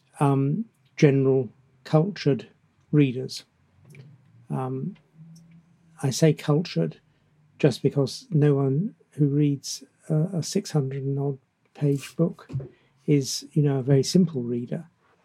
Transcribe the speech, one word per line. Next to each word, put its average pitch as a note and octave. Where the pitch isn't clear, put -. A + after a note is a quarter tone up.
um, C#3+
general C3+
cultured D#3
readers. C3
Um, C3+
I C3+
say D#3
cultured D#3+
just -
because C#3
no D3
one C#3
who D3+
reads C#3+
a, D#3+
a D#3+
six -
hundred C3+
and C#3
odd C#3
page C#3+
book -
is, C#3+
you D3+
know, C#3
a C3
very C3+
simple D#3+
reader. A#2+